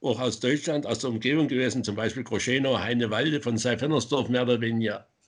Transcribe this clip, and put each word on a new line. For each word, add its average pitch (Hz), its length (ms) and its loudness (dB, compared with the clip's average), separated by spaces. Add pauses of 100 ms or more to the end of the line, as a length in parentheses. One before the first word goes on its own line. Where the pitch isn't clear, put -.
auch 120 180 0
aus 120 200 -2
Deutschland, 147 460 0
aus 107 140 -2
der 131 100 -4
Umgebung 139 380 2
gewesen, 127 360 0
zum 107 120 -4
Beispiel 113 280 -2
Groscheno, 123 560 0
Heinewalde 120 640 0
von 117 160 -2
Seyfennersdorf, 123 720 0
mehr 123 140 2
oder 120 180 2
weniger 113 460 -2 (200)